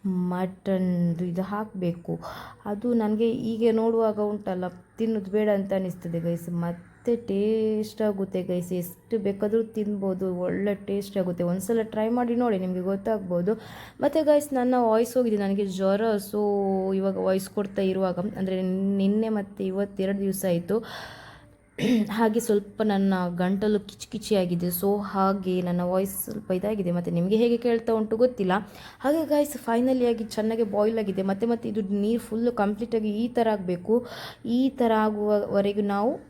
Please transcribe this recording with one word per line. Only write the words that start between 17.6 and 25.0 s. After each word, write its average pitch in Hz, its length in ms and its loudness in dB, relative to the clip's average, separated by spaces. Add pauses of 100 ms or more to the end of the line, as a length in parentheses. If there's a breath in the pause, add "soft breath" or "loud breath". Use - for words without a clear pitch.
ಇರುವಾಗ, 185 380 2 (180)
ಅಂದರೆ 190 240 -2 (360)
ನಿನ್ನೆ 208 320 2
ಮತ್ತು 202 340 -4
ಇವತ್ತು 196 400 -2
ಎರಡು 196 160 0
ದಿವಸ 196 280 -2
ಆಯಿತು. 180 380 0 (960 loud breath)
<clears throat> 214 360 2
ಹಾಗೆ 226 280 4
ಸ್ವಲ್ಪ 208 360 0 (100)
ನನ್ನ 196 220 4 (280)
ಗಂಟಲು 202 360 2 (120)
ಕಿಚಿ - 240 -18
ಕಿಚಿ 214 260 -2
ಆಗಿದೆ. 175 300 0 (100)
So 196 100 0 (220)